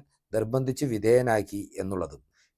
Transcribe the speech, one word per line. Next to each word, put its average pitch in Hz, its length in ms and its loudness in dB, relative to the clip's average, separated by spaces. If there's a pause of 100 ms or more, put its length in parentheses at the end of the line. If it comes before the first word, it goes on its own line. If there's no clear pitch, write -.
(340)
നിർബന്ധിച്ച് 123 520 -2
വിധേയനാക്കി 110 760 2 (180)
എന്നുള്ളതും 95 420 -6 (360)